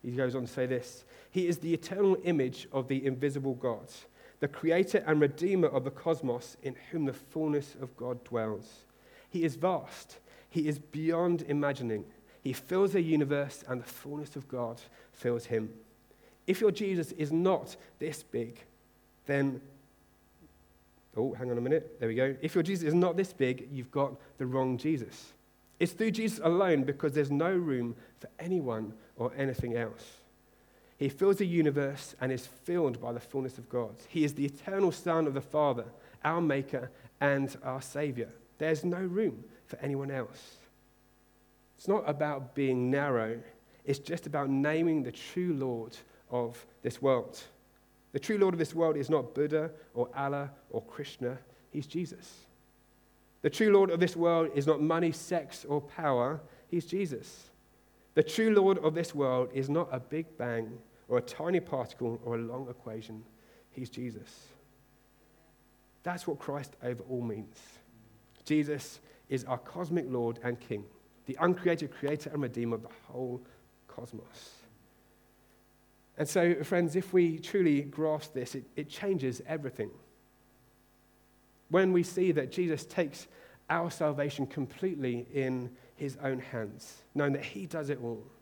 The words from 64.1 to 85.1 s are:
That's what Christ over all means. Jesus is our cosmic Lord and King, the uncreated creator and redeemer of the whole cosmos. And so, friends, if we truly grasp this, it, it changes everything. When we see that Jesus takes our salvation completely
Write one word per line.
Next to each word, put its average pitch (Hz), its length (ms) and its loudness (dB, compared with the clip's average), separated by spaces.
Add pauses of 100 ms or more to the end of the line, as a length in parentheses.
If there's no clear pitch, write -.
That's 180 240 -4
what 147 120 -2
Christ 139 440 -6
over 123 280 -4
all 123 120 -2
means. 107 360 -8 (880)
Jesus 147 540 0 (280)
is 131 160 -2
our 127 140 -4
cosmic 170 500 -4
Lord 117 340 -2
and 120 160 -2
King, 104 260 -6 (420)
the 131 140 -8
uncreated 175 520 2
creator 147 400 -4
and 147 80 -4
redeemer 120 360 -2
of 110 60 -8
the 123 60 -16 (200)
whole 123 340 -8 (440)
cosmos. - 680 -16 (1600)
And 151 80 0
so, 175 360 4
friends, 170 340 2
if 185 160 -2
we 170 260 6
truly 165 440 4
grasp 151 500 -2
this, 127 220 -6
it, 131 100 -8 (100)
it 151 140 -8
changes 151 580 -2
everything. 139 440 -6 (1800)
When 185 240 6
we 175 100 6
see 180 300 2
that 143 180 0
Jesus 170 360 -2
takes - 400 -4 (420)
our 165 220 0
salvation 143 560 -2
completely 131 880 -4